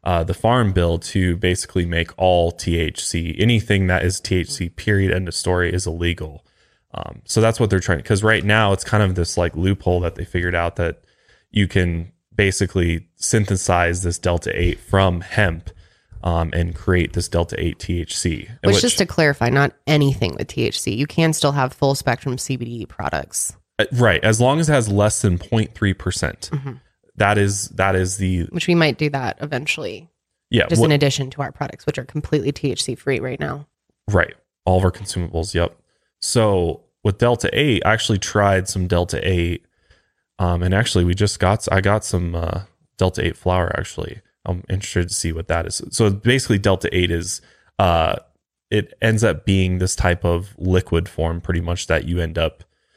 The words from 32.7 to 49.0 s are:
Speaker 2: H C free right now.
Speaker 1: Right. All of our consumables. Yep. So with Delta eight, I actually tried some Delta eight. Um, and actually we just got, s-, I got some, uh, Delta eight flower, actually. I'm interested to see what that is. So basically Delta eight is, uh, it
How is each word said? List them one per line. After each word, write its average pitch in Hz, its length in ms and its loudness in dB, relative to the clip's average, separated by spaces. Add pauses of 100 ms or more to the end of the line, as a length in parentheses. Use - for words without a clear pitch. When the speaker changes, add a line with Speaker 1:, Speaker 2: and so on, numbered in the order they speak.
Speaker 2:
H - 120 -6
C 123 120 -6
free - 240 -4
right 127 200 -8
now. 143 280 -8 (420)
Speaker 1:
Right. 87 240 2 (320)
All 92 140 4
of 92 40 2
our 92 80 4
consumables. 85 600 -6
Yep. 85 220 -2 (460)
So 95 600 0 (200)
with 101 160 0
Delta 120 360 2
eight, 135 320 2
I 104 80 4
actually 110 260 0
tried 98 480 2
some 92 200 -2
Delta 87 360 0
eight. 87 420 0 (720)
Um, 87 260 0
and 90 100 2
actually 98 320 4
we 87 80 2
just 101 260 0
got, 98 200 2
s-, - 100 -6
I 95 100 4
got 101 240 2
some, 85 320 -2
uh, 85 260 -4 (360)
Delta - 280 0
eight 85 120 -2
flower, 90 400 0
actually. - 420 -8 (260)
I'm 90 240 -6
interested 92 400 -2
to - 60 -6
see - 160 -4
what 82 160 -8
that 85 180 0
is. - 160 -8 (100)
So 107 180 2
basically 113 500 2
Delta 95 340 2
eight 90 180 2
is, 87 300 -6 (360)
uh, 85 380 2 (560)
it 104 300 0